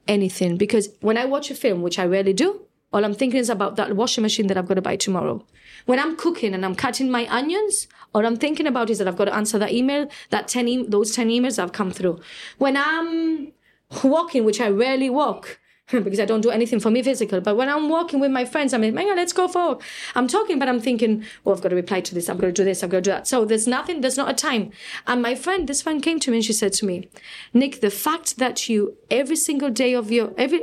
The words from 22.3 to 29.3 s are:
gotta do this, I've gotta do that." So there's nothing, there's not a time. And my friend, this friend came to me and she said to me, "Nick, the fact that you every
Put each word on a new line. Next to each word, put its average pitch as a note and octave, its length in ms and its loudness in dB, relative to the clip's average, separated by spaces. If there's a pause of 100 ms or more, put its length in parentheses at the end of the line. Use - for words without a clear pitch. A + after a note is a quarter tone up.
gotta F#3 160 0
do G3 100 2
this, F#3+ 200 0
I've F3+ 80 -2
gotta F#3 100 2
do G3 100 2
that." - 160 -2
So A#3+ 200 2
there's A3 200 2
nothing, C#4 360 -2
there's C4 160 0
not C#4 120 -2
a - 40 -2
time. A#3+ 360 0 (360)
And B3 160 0
my A#3+ 120 -2
friend, F4 320 -2
this C#4 140 -4
friend D4+ 220 -2
came E4 180 0
to C4 100 0
me A3+ 80 2
and G#3+ 60 2
she A3 80 0
said G3+ 220 0
to - 100 -2
me, F#3 240 -4 (460)
"Nick, C4+ 260 2
the G#3 80 2
fact D#4 480 -2
that B3 320 -2
you G#3 300 0 (120)
every C4+ 260 2